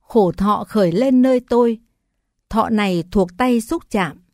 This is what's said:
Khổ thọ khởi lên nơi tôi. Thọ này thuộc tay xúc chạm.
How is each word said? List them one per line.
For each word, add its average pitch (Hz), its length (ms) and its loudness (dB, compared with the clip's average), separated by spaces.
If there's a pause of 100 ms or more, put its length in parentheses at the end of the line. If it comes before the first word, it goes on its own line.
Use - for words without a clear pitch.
Khổ 190 320 0
thọ 202 360 -2
khởi 190 240 0
lên 254 300 2
nơi 254 180 2
tôi. 240 400 0 (680)
Thọ 220 200 -2
này 196 420 -2
thuộc 185 260 0
tay 247 240 0
xúc 330 300 -6
chạm. 175 280 -4 (160)